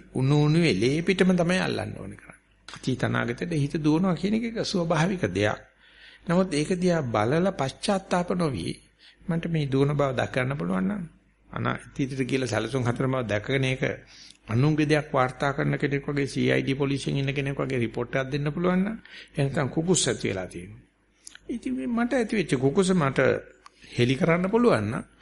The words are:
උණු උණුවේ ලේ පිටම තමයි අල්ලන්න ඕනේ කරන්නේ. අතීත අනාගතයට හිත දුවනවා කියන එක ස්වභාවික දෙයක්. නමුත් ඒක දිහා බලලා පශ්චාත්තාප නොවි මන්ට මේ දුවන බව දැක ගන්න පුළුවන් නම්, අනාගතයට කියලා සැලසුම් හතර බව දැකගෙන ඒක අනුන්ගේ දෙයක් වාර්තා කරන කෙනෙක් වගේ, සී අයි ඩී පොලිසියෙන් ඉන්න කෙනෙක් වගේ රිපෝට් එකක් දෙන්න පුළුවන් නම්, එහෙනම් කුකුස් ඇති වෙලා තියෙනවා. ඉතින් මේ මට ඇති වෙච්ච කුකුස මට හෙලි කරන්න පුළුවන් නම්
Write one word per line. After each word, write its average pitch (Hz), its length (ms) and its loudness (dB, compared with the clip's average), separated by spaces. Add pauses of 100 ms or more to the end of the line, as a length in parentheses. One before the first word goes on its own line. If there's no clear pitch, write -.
(100)
උණු 135 280 2
උණුවේ 151 360 4
ලේ 123 260 2
පිටම 185 320 2
තමයි 175 260 2
අල්ලන්න 110 360 -2
ඕනේ 101 220 -12
කරන්නේ. - 240 -20 (280)
අතීත - 340 -4
අනාගතයට 120 520 -2
හිත 143 220 0
දුවනවා 160 380 2
කියන 196 220 -2
එක 226 260 -4
ස්වභාවික 170 640 0
දෙයක්. 101 340 0 (600)
නමුත් 180 320 0
ඒක 151 200 0
දිහා 175 300 2
බලලා 127 480 2
පශ්චාත්තාප 190 800 -2
නොවි 156 340 -2 (560)
මන්ට 165 240 -4
මේ 160 200 0
දුවන 135 240 2
බව 139 220 2
දැක 117 200 -2
ගන්න 135 260 -2
පුළුවන් 185 260 -2
නම්, 202 180 -2 (480)
අනාගතයට 131 720 -4
කියලා 131 240 -2
සැලසුම් 113 380 -2
හතර 117 220 0
බව 131 180 -2
දැකගෙන 110 400 0
ඒක 131 180 -2 (600)
අනුන්ගේ 147 420 2
දෙයක් 147 240 2
වාර්තා 139 420 0
කරන 147 240 -2
කෙනෙක් 139 300 -2
වගේ, 143 200 -2
සී 127 240 0
අයි 131 120 4
ඩී 131 120 -2
පොලිසියෙන් 139 440 -2
ඉන්න 139 160 -2
කෙනෙක් 139 240 -4
වගේ 135 200 -2
රිපෝට් 117 360 -4
එකක් 131 160 -2
දෙන්න 147 220 -2
පුළුවන් 180 280 2
නම්, 214 160 -2 (360)
එහෙනම් 139 360 0
කුකුස් 165 360 2
ඇති 113 220 0
වෙලා 95 200 -4
තියෙනවා. 98 360 -14 (640)
ඉතින් 254 260 -8
මේ 262 160 -4
මට 240 240 0
ඇති 240 220 0
වෙච්ච 196 220 0
කුකුස 151 360 2
මට 143 280 2 (680)
හෙලි 123 280 2
කරන්න 180 340 2
පුළුවන් 214 340 4
නම් 104 200 -4 (180)